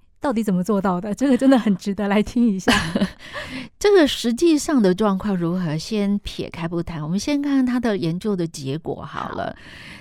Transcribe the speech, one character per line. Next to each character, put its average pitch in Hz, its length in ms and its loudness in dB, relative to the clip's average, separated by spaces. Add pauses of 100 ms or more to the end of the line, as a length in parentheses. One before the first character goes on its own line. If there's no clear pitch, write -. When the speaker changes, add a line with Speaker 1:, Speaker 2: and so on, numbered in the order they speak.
(220)
Speaker 1:
到 294 100 -2
底 220 120 0
怎 202 100 0
么 180 100 2
做 202 160 2
到 180 220 0
的？ 208 140 -6
这 269 120 0
个 254 80 6
真 262 140 4
的 269 80 8
很 208 180 2
值 202 200 -6
得 202 120 -4
来 208 140 2
听 240 260 0
一 190 120 0
下。 233 140 0
Speaker 2:
<laughs> 208 60 4 (1000)
这 415 120 4
个 339 160 8
实 233 260 -2
际 320 240 4
上 277 240 0
的 185 100 6
状 196 240 2
况 190 220 -2
如 170 180 -2
何， 160 220 -2
先 202 420 -2
撇 - 300 -10
开 165 180 -8
不 170 140 -4
谈， 170 220 -8
我 151 40 -8
们 175 100 -2
先 294 220 -2
看 285 180 0
看 262 80 4
他 247 140 0
的 233 160 0
研 175 240 -2
究 208 160 -2
的 170 120 -2
结 139 280 -6
果 147 280 -8
好 - 260 -8
了。 - 260 -6
Speaker 1:
好。 - 60 -20 (400)